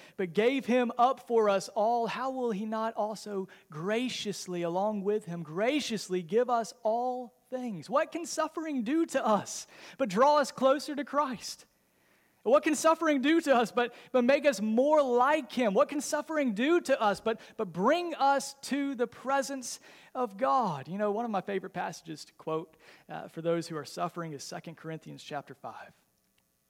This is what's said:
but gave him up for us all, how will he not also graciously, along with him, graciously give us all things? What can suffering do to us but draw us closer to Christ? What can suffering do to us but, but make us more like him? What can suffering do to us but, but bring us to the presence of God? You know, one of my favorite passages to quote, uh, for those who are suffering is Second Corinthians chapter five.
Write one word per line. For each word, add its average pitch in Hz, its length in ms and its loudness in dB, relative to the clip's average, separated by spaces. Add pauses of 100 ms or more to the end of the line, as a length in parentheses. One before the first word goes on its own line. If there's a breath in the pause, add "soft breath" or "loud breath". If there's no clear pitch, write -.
(160 loud breath)
but 180 180 -4
gave 247 320 2
him 240 320 2
up 247 300 2
for 226 200 4
us 196 220 2
all, 233 380 0
how 233 240 -4
will 254 180 -2
he 214 160 -4
not 220 300 -4
also 208 540 -6 (200 loud breath)
graciously, 180 920 -4
along 190 400 -2
with 208 220 0
him, 170 180 -8
graciously 190 800 -2
give 226 260 2
us 233 320 0
all 247 540 -2 (160)
things? 240 360 -6
What 302 240 2
can 330 140 -6
suffering 311 580 -4
do 311 240 0
to 247 160 -2
us - 440 0 (320 loud breath)
but 262 100 2
draw 269 280 6
us 285 140 2
closer 277 440 2
to 285 80 -2
Christ? - 640 -4 (840 soft breath)
What 285 160 6
can 311 120 2
suffering 320 460 4
do 320 200 4
to 269 140 4
us 233 160 4
but, 240 220 0 (180 loud breath)
but 254 120 4
make 277 220 4
us 262 160 4
more 262 400 4
like 262 500 2
him? 233 220 2
What 277 160 4
can 294 100 -4
suffering 294 540 -2
do 285 280 2
to 269 200 0
us 202 180 2
but, 220 200 -2 (180 loud breath)
but 190 160 -6
bring 302 420 2
us 269 480 0
to 277 320 -2
the 233 120 -2
presence 262 720 -4 (360 loud breath)
of 226 220 -4
God? 226 500 0
You 180 100 -8
know, 208 140 0
one 220 140 -2
of 226 60 -4
my 190 100 0
favorite 185 320 -6
passages 175 520 -10
to - 80 -20
quote, - 440 -6 (320 loud breath)
uh, 160 180 -10
for - 140 -12
those 165 260 0
who 165 80 -8
are 147 100 -8
suffering 170 480 -8
is 135 100 -12
Second 170 340 -12
Corinthians 160 440 -12
chapter 143 320 -10
five. - 380 -16 (800)